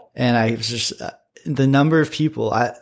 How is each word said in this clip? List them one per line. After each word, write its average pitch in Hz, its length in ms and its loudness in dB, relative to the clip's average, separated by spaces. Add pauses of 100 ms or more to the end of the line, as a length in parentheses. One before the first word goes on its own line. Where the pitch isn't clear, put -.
(140)
And 123 220 0
I 113 140 2
was 110 180 -6
just, 113 320 -6
uh, - 120 -8 (340)
the 135 200 0
number 143 340 4
of 151 120 -2
people, 113 400 -2
I, 113 300 -2